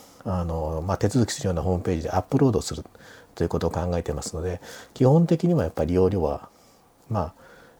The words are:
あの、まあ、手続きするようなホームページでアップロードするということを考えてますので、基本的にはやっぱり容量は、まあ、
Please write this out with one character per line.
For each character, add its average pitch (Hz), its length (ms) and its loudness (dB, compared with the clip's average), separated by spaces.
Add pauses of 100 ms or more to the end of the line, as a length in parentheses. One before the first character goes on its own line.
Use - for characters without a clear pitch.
(240)
あ 90 200 -2
の、 80 420 -4
ま 95 80 0
あ、 - 40 -2
手 107 100 2
続 113 180 2
き - 60 -6
す - 100 -10
る - 40 -2
よ 95 60 0
う - 20 -2
な 85 80 -2
ホ 92 120 0
ー 87 40 0
ム 90 60 -6
ペ 95 80 0
ー 85 40 0
ジ 80 60 -4
で - 80 -4
ア 92 80 0
ッ 92 40 -2
プ - 160 0
ロ 139 100 4
ー 117 40 2
ド 98 80 2
す - 140 -8
る - 100 -10 (500)
と 87 100 -2
い - 20 2
う - 20 2
こ 85 100 -2
と 82 100 0
を - 20 -4
考 87 260 -2
え 85 60 -2
て - 100 -6
ま 73 100 -6
す - 120 -10
の 82 80 -6
で、 90 180 -6 (320)
基 - 120 0
本 160 220 6
的 170 200 2
に 175 80 4
は 135 80 2
や 82 80 0
っ - 20 -16
ぱ 80 120 -2
り 85 100 0
容 92 140 6
量 95 140 0
は、 71 260 -2 (600)
ま 107 120 -2
あ、 85 120 -4 (480)